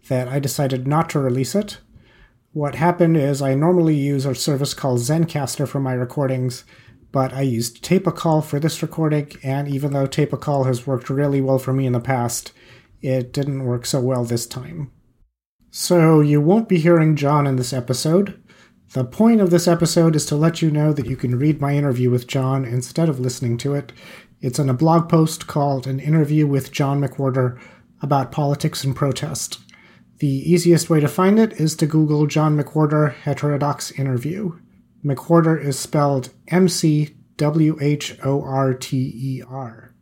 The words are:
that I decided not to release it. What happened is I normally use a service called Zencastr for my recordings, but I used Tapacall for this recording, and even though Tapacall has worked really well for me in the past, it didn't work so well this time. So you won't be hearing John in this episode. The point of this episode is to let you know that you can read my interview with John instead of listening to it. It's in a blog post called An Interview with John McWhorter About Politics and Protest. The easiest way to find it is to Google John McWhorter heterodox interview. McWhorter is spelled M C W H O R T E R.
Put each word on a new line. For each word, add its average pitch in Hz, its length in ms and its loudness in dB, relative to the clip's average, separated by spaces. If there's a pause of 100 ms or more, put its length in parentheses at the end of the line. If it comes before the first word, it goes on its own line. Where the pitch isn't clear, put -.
that 127 220 -2
I 139 100 -2
decided 131 480 -2
not 156 220 0
to 151 100 -2
release 131 340 -2
it. 208 260 -4 (720)
What 143 200 -4
happened 165 440 2
is 139 260 0
I 135 100 0
normally 160 420 2
use 139 300 0
a 135 80 -2
service 139 400 -2
called 123 280 -2
Zencastr 147 680 -2
for 139 120 -4
my 131 140 -2
recordings, 127 720 -4 (480)
but 131 220 0
I 135 80 -4
used 117 420 -4
Tapacall 175 600 0
for 143 160 -4
this 151 220 -2
recording, 151 480 -2 (140)
and 139 240 -4
even 139 240 -4
though 139 160 0
Tapacall 139 580 -2
has 127 220 -2
worked 131 240 -4
really 139 300 0
well 131 180 2
for 131 140 -4
me 135 120 0
in 127 60 0
the 123 80 0
past, 120 540 -4 (480)
it 131 320 -2
didn't 139 320 -4
work 120 200 -4
so 143 140 -2
well 123 240 0
this 117 240 -4
time. 147 420 -12 (800)
So 160 520 4
you 147 200 4
won't 208 280 2
be 180 100 4
hearing 156 360 4
John 143 300 2
in 131 120 0
this 127 160 -4
episode. 160 680 0 (520)
The 131 100 -2
point 220 380 4
of 185 100 2
this 175 160 4
episode 165 480 4
is 151 120 0
to 147 80 -2
let 160 260 0
you 160 100 2
know 151 220 2
that 139 140 -4
you 131 100 -4
can 123 200 -2
read 143 240 0
my 139 140 0
interview 127 340 0
with 123 160 0
John 135 400 -2
instead 131 440 -2
of 131 100 -4
listening 123 380 -4
to 143 180 -4
it. 139 160 -6 (480)
It's 127 180 -4
in 139 120 0
a 131 40 2
blog 160 340 4
post 160 380 2
called 143 400 -2
An 135 140 -4
Interview 151 480 2
with 139 240 -2
John 139 300 0
McWhorter 131 580 -2 (420)
About 139 300 0
Politics 143 520 -2
and 135 120 -2
Protest. - 640 -6 (600)
The 139 320 -2
easiest 170 380 4
way 160 100 4
to 147 80 2
find 190 320 4
it 220 220 2
is 156 160 0
to 156 100 0
Google 151 400 2
John 151 300 2
McWhorter 151 560 0
heterodox 143 760 -4
interview. 147 680 -4 (420)
McWhorter 160 560 2
is 139 220 -4
spelled 143 520 0 (180)
M 180 180 4
C 151 480 0 (220)
W 151 420 2
H 147 420 -2
O 139 200 0
R 135 320 0
T 131 240 -6
E 131 500 -6
R. 127 540 -16